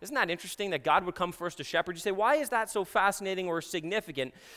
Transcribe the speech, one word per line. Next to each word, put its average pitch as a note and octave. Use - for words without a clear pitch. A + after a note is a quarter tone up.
isn't G#3+
that G#3
interesting F#3+
that C#3+
God E3
would F3
come F3
first E3+
to C#3+
shepherds? E3+
You E3
say, G#3
"Why A3
is D4
that A3
so G#3
fascinating F#3+
or E3
significant?" D#3+